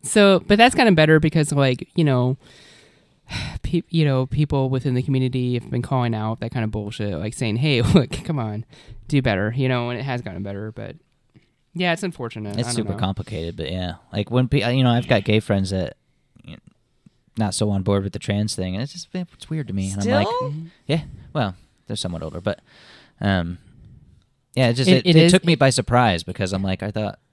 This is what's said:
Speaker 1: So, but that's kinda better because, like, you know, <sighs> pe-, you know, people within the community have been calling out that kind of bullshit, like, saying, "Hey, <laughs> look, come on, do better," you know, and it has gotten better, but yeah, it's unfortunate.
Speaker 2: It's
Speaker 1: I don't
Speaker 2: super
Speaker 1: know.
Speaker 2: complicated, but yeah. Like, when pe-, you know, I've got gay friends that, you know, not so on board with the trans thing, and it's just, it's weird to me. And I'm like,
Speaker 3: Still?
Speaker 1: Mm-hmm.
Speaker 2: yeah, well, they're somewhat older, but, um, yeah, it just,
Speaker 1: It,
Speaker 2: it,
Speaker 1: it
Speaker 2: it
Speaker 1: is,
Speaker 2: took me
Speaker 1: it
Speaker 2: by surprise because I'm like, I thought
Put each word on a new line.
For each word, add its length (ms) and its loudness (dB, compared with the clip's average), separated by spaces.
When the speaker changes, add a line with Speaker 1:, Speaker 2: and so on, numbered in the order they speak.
Speaker 1:
So, 440 4
but 120 4
that's 180 6
kinda 160 6
better 260 6
because, 320 2
like, 460 0
you 80 4
know, 320 2
<sighs> 340 -10
pe-, 260 -2
you 160 2
know, 220 2
people 440 0
within 240 0
the 80 0
community 520 0
have 160 -6
been 120 -2
calling 320 -2
out 260 -4
that 120 -6
kind 120 -2
of 60 -2
bullshit, 480 -6
like, 160 -6
saying, 220 -2
"Hey, 260 2
<laughs> 120 4
look, 180 6
come 260 -6
on, 260 -6
do 140 2
better," 340 0
you 120 0
know, 220 -2
and 80 -6
it 60 -8
has 180 -6
gotten 200 -10
better, 300 -10
but 240 -14
yeah, 180 0
it's 100 -4
unfortunate. 560 -8
Speaker 2:
It's 100 -2
Speaker 1:
I 20 -6
don't 60 -4
Speaker 2:
super 160 -4
Speaker 1:
know. 60 -6
Speaker 2:
complicated, 580 -6
but 160 -8
yeah. 220 -6
Like, 180 -4
when 180 2
pe-, 280 0
you 80 4
know, 60 4
I've 180 0
got 160 2
gay 160 2
friends 300 -2
that, 260 -4
you 80 -18
know, 60 -18
not 180 -2
so 160 0
on 120 0
board 220 0
with 80 -6
the 80 -10
trans 340 -2
thing, 200 -6
and 80 -6
it's 100 -8
just, 220 -16
it's 360 -12
weird 180 -6
to 60 -8
me. 180 -4
And 100 -6
I'm 80 -2
like, 180 2
Speaker 3:
Still? 220 -4
Speaker 1:
Mm-hmm. 160 -10
Speaker 2:
yeah, 160 -2
well, 220 -4
they're 100 -8
somewhat 260 -8
older, 180 -10
but, 200 -4
um, 380 0
yeah, 160 2
it 40 -2
just, 160 0
Speaker 1:
It, 80 8
Speaker 2:
it, 80 -2
Speaker 1:
it 100 6
Speaker 2:
it 80 10
Speaker 1:
is, 80 6
Speaker 2:
took 120 2
me 80 2
Speaker 1:
it 60 2
Speaker 2:
by 120 6
surprise 520 2
because 300 -6
I'm 120 -4
like, 180 -4
I 80 -6
thought 300 -6